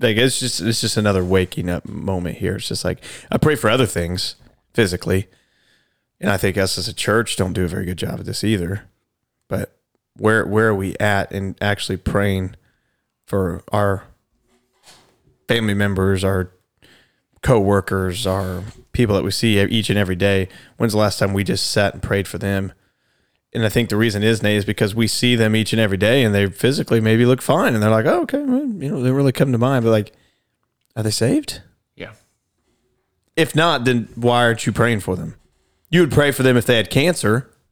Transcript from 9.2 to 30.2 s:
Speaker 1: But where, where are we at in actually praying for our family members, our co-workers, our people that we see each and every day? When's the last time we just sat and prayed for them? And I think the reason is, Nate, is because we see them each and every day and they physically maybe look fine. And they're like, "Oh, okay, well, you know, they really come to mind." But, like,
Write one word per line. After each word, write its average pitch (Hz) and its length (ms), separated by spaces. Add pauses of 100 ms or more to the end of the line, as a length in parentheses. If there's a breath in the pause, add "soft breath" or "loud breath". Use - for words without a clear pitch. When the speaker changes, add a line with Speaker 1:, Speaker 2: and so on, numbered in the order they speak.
Speaker 1:
But - 260 (440)
where, 107 260
where 110 240
are 110 60
we 95 240
at 101 340
in 95 300
actually 101 340
praying 95 600 (680)
for 92 380 (100)
our 101 320 (1400 soft breath)
family 113 240
members, 98 500
our 95 280 (920 soft breath)
co-workers, 98 840
our 92 380 (280)
people 107 220
that 90 100
we 95 60
see 107 300
each 107 280
and 98 100
every 95 180
day? 95 320 (280 loud breath)
When's 117 160
the 107 60
last 104 200
time 98 140
we 98 100
just 92 280
sat 101 240
and - 80
prayed 101 260
for - 80
them? 98 360 (840)
And 113 100
I 107 60
think 117 180
the 104 80
reason 104 260
is, 110 200
Nate, 104 160
is 101 80
because 104 280
we 113 140
see 123 280
them 110 200
each 110 160
and 113 80
every 101 160
day 110 260
and 110 120
they 101 140
physically 123 520
maybe 113 240
look 123 160
fine. 185 340
And 107 80
they're 107 80
like, 110 160
"Oh, 349 160
okay, 294 200
well, 262 180
you 208 300
know, 147 120
they 127 80
really 135 220
come 139 180
to 120 80
mind." 123 260
But, 113 60
like, 107 220 (840)